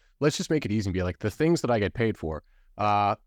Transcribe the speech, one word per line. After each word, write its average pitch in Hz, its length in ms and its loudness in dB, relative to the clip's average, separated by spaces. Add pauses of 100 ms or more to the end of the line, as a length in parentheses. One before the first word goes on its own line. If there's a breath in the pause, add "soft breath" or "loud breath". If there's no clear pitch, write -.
(200)
let's 151 160 2
just - 140 -6
make 156 140 0
it - 60 -2
easy 104 180 0
and 90 60 -2
be 92 80 0
like, 90 160 -4
the 104 120 -2
things 160 320 2
that 123 80 0
I 117 80 4
get 101 160 0
paid 113 220 0
for, 78 260 -8 (360)
uh, 104 380 2 (100)